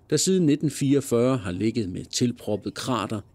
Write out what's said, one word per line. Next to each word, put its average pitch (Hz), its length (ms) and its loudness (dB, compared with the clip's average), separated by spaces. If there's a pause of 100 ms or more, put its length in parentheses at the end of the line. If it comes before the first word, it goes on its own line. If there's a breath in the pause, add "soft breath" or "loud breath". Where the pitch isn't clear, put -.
der 151 80 2
siden 180 280 2
nitten 147 240 2
fireogfyrre 131 680 2
har 98 140 -6
ligget 110 380 -2
med - 160 -8
tilproppet 107 680 -2
krater 113 480 -4 (140)